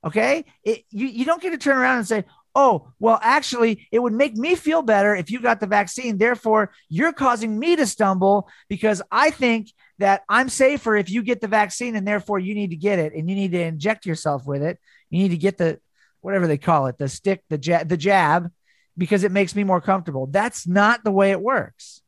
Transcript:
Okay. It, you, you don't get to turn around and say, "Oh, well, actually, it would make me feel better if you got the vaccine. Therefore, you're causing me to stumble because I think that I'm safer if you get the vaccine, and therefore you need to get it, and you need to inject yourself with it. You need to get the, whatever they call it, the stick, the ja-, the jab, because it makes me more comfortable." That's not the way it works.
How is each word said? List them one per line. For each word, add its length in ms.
Okay. 400
It, 260
you, 180
you 180
don't 160
get 80
to 80
turn 200
around 200
and 100
say, 160
"Oh, 460
well, 240
actually, 680
it 80
would 140
make 220
me 200
feel 280
better 320
if 160
you 100
got 180
the 80
vaccine. 520
Therefore, 520
you're 240
causing 460
me 180
to 120
stumble 600
because 320
I 200
think 400
that 320
I'm 200
safer 460
if 140
you 140
get 180
the 60
vaccine, 480
and 120
therefore 300
you 160
need 160
to 60
get 240
it, 140
and 140
you 80
need 180
to 80
inject 440
yourself 400
with 160
it. 160
You 140
need 80
to 60
get 200
the, 220
whatever 240
they 140
call 260
it, 140
the 100
stick, 400
the 120
ja-, 220
the 140
jab, 540
because 280
it 80
makes 240
me 80
more 180
comfortable." 460
That's 400
not 360
the 80
way 200
it 100
works. 680